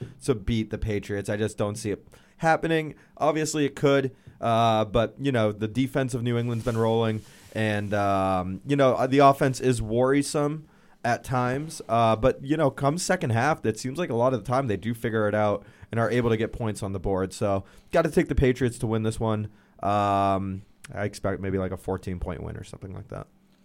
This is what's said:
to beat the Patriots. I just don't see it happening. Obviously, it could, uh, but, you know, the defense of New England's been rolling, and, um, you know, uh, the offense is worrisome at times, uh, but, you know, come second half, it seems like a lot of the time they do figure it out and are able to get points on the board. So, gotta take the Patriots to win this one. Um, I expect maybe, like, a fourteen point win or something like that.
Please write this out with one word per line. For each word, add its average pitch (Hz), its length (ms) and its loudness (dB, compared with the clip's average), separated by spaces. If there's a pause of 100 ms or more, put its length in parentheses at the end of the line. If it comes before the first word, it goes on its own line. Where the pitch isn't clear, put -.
(240)
to 135 100 2
beat 110 360 -2
the 107 80 -6
Patriots. 101 500 -4
I 107 80 -2
just 107 220 -4
don't 104 160 -2
see 107 160 -6
it - 160 -8 (300)
happening. 160 580 0 (220)
Obviously, 151 480 0
it 135 100 -2
could, 139 400 2 (260)
uh, 113 440 4
but, 107 340 0
you 139 140 -2
know, 110 180 4
the 101 160 -4
defense 127 480 -2
of 117 80 -4
New 120 160 0
England's 117 260 -4
been 117 140 -2
rolling, 113 440 2 (300)
and, 104 420 -2
um, 95 680 0
you 139 120 0
know, 131 180 6
uh, 127 140 0
the 131 100 2
offense 139 420 6
is 123 220 2
worrisome 143 840 0 (360)
at 120 200 0
times, 127 640 -4
uh, 113 260 4
but, 123 300 2
you 143 120 0
know, 156 140 4
come 139 260 0
second 180 340 -2
half, 127 360 2
it 110 100 0
seems 131 220 -8
like 175 120 -4
a 123 40 -2
lot 120 180 2
of 107 120 -2
the - 40 -14
time 127 200 0
they 101 80 0
do 110 180 -4
figure 110 320 0
it 104 80 0
out 107 320 0 (240)
and 110 80 -4
are 113 140 2
able 120 180 2
to 113 60 2
get 107 160 -2
points 110 320 -6
on 95 80 -6
the 95 80 -6
board. 95 320 -2
So, 98 320 -2 (260)
gotta 165 200 2
take 160 180 2
the - 80 -2
Patriots 127 420 2
to 123 80 -4
win 110 160 0
this 110 160 -2
one. 107 300 -2 (340)
Um, 98 800 2 (320)
I 98 100 -4
expect 98 360 -4
maybe, 95 180 -2
like, 92 140 -4
a 92 40 -8
fourteen 92 440 -6
point 87 240 -8
win 78 120 -10
or 107 60 -12
something 95 320 -16
like 98 140 -14
that. - 180 -12 (380)